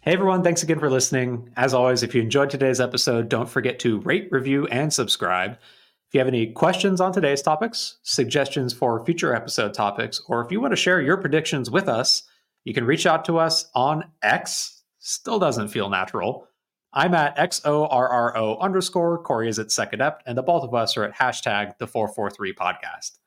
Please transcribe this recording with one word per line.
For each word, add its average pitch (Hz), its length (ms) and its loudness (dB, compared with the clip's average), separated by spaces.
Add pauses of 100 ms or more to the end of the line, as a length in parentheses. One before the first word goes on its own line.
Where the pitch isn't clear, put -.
Hey, 156 100 2
everyone. 185 320 2
Thanks 170 180 4
again 156 160 2
for 147 100 2
listening. 123 680 0
As 127 180 2
always, 127 300 4
if 113 100 -6
you 120 80 4
enjoyed 139 260 2
today's 131 320 0
episode, 123 480 0
don't 120 200 0
forget 123 320 -2
to 110 220 2
rate, - 280 -4
review, 135 380 0
and 147 240 -2
subscribe. 95 640 -2 (520)
If - 80 -20
you 143 60 6
have 131 80 2
any 117 240 0
questions 185 480 2
on 185 120 2
today's 143 300 0
topics, 160 640 -2
suggestions 135 680 -2
for 117 320 -2
future 165 300 0
episode 110 400 -4
topics, 110 540 -4
or 117 160 -2
if 117 80 -8
you 208 80 -2
want 262 100 -2
to 196 60 0
share 180 240 2
your 147 160 2
predictions 139 560 -2
with 175 160 0
us, 123 340 2 (400)
you 117 100 -8
can 120 120 -2
reach 156 200 2
out 165 200 4
to 165 140 2
us 160 360 0
on 147 300 2 (180)
X. - 600 -2 (160)
Still - 400 -4
doesn't 117 300 0
feel 101 200 -2
natural. 98 560 -2 (460)
I'm 156 200 2
at 147 240 2
X 170 280 0
O 151 220 2
R 127 220 2
R 120 280 0
O 110 220 0
underscore, 180 680 0
Corey 117 240 0
is 107 100 -2
at 110 140 -4
Sec 110 200 -2
Adept, 135 320 -2
and 123 140 -6
the 127 60 -4
both 170 180 2
of 120 100 -8
us 117 240 0
are 110 60 -2
at 104 140 -6
hashtag 107 600 -2
the 113 100 -8
four 110 180 -2
four 104 240 -4
three 95 240 -8
podcast. - 720 -6